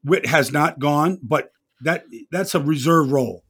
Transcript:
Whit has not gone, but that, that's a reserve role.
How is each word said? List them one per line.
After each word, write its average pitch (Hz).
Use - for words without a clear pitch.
Whit 180
has 131
not 147
gone, 147
but 131
that, 160
that's 185
a 175
reserve 147
role. 127